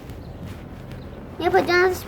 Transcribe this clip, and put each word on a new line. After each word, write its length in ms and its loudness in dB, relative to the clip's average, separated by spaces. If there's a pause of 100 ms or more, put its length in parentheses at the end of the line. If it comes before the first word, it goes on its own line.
(1400)
Yapacağınız 580 6
iş 100 -10